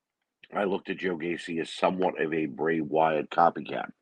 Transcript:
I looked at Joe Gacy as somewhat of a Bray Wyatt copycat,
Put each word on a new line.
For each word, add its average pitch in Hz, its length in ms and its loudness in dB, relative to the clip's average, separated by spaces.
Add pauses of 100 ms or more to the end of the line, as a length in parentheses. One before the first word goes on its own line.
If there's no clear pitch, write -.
(540)
I 98 80 0
looked 98 280 -2
at 95 80 -4
Joe 90 200 -2
Gacy 82 420 -4
as 76 120 -4
somewhat 90 480 2
of 78 120 0
a 80 140 0
Bray 76 340 0
Wyatt 78 500 2
copycat, 78 600 0 (100)